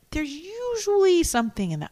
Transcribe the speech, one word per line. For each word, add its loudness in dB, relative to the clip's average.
there's -4
usually 2
something -2
in -4
the -8